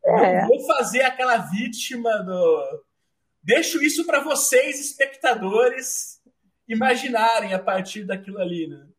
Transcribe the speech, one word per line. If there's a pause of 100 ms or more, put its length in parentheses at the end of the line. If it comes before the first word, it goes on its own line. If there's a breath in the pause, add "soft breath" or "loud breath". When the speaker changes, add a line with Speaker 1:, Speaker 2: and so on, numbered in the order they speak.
Speaker 1:
Eu
Speaker 2:
É.
Speaker 1:
não
vou
fazer
aquela
vítima (140)
do, (600)
deixo
isso
pra
vocês,
espectadores, (480)
imaginarem
a
partir
daquilo
ali",
né? (140)